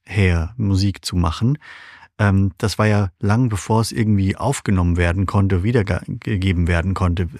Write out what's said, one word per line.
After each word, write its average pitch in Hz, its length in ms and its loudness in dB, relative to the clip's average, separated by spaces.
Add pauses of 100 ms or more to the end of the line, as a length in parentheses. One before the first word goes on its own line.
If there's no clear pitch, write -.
her, 90 540 0
Musik 98 480 0
zu - 100 -4
machen, 90 400 0 (640)
ähm, 98 400 2
das - 200 -2
war 107 80 2
ja 104 220 2 (120)
lang 113 280 2
bevor 110 320 0
es 110 100 -2
irgendwie 104 460 0
aufgenommen 90 600 0
werden 90 260 0
konnte, 95 400 0
wiedergegeben 95 1040 -2
werden 87 240 0
konnte. 90 360 0 (120)